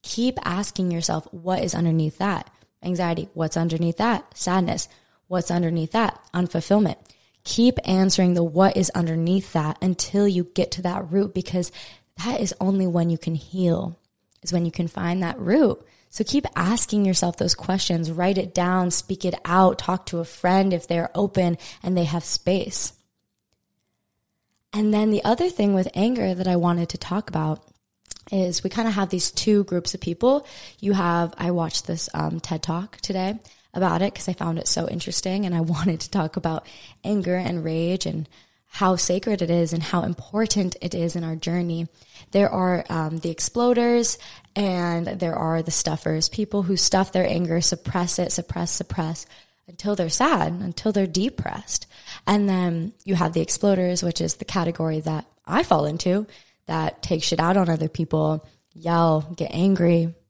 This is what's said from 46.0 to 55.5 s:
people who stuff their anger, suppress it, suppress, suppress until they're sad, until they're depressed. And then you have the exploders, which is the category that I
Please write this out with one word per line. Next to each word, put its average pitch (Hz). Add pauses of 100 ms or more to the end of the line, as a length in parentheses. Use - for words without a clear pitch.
people 202
who 185
stuff -
their 185
anger, 170
suppress -
it, 180
suppress, 170
suppress - (440)
until 202
they're 180
sad, 175
until 185
they're 196
depressed. - (400)
And 202
then 180 (120)
you 196
have 165
the 160
exploders, 180
which 170
is 165
the -
category 165
that 156 (200)
I 233